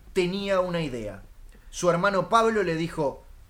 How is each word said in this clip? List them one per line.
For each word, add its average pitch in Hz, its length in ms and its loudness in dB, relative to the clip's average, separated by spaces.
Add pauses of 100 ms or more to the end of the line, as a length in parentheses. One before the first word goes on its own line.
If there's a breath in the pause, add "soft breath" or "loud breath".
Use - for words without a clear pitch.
(120)
tenía 190 480 0
una 175 220 -2
idea. 110 400 -6 (480 soft breath)
Su - 200 0
hermano 180 380 2
Pablo 226 340 4
le 170 140 0
dijo, 160 480 -4 (260)